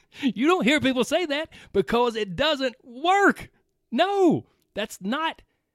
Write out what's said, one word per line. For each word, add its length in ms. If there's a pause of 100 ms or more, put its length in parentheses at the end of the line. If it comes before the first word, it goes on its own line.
(200)
You 280
don't 180
hear 160
people 240
say 200
that 240 (220)
because 460
it 180
doesn't 480
work. 680 (420)
No, 540 (280)
that's 280
not 400 (340)